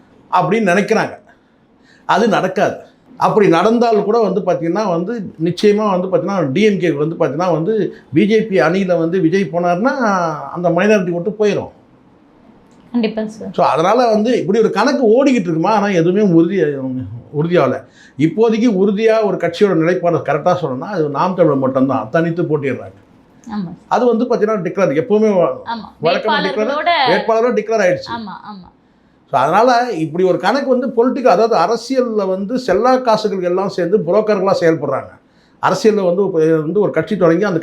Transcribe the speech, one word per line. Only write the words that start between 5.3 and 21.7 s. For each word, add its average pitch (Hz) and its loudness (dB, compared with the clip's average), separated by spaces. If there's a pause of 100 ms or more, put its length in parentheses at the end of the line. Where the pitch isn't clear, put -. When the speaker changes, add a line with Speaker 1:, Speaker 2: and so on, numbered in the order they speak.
Speaker 1:
நிச்சயமா 208 2
வந்து 180 -2
பார்த்தீங்கன்னா 180 -2
டி 185 0
எம் 202 2
கே 165 0
வந்து 151 -2
பார்த்தீங்கன்னா 160 -2
வந்து 165 -2 (200)
பி 214 4
ஜே 220 2
பி 190 -2
அணியில 175 2
வந்து 170 0
விஜய் 180 0
போனார்னா 175 0 (600)
அந்த 175 -2
மைனாரிட்டி 185 2
ஓட்டு 170 -6
போயிடும். 196 -2 (1200)
Speaker 2:
கண்டிப்பா 220 -2
சார். 190 -12
Speaker 1:
So 180 0
அதனால 180 2
வந்து 214 2
இப்படி 196 0
ஒரு 202 2
கணக்கு 254 0
ஓடிக்கிட்டு 240 4
இருக்குமா, 165 0
ஆனா 202 0
எதுவுமே 185 2
உறுதி 180 4 (760)
உறுதியாகல. 151 0 (420)
இப்போதைக்கு 220 2 (120)
உறுதியா 214 0
ஒரு 185 -2
கட்சியோட 175 0
நிலைப்பாடு 165 0
கரெக்டா 151 0
சொல்லணும்னா, 127 -6
அது 160 0
நாம் 170 -2
தமிழர் 147 2
மட்டும்தான் 127 0